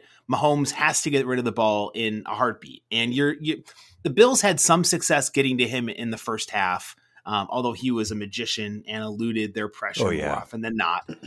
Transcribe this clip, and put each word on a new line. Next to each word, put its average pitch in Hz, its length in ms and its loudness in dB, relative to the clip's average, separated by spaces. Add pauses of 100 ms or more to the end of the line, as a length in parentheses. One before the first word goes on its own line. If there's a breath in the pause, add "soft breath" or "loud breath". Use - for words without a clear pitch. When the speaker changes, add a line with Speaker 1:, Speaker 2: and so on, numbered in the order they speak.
(300 soft breath)
Speaker 1:
Mahomes 143 420 2
has 151 320 0
to 156 80 -2
get 135 160 2
rid 127 120 0
of 120 60 -2
the 117 60 0
ball 107 420 2
in 107 320 -4
a 104 80 -6
heartbeat. - 580 -4
And 117 220 0
you're, 143 260 2
you, 151 240 -4 (380 soft breath)
the - 80 -2
Bills 233 320 6
had 185 180 2
some 175 240 6
success 165 460 2
getting 131 300 2
to 120 80 4
him 120 200 -2
in 117 220 -6
the 113 80 -4
first 110 320 -6
half, 92 460 -2 (300 soft breath)
um, 101 260 -2
although 120 220 -2
he 127 180 -4
was 110 180 0
a 110 60 -6
magician 104 720 -6
and 110 160 -8
eluded 107 500 -2
their 107 160 -4
pressure 104 380 -4
Speaker 2:
Oh, - 20 2
yeah. 76 200 -2
Speaker 1:
more 73 80 -2
often 110 240 -10
than 113 140 -4
not. 87 340 -2 (180)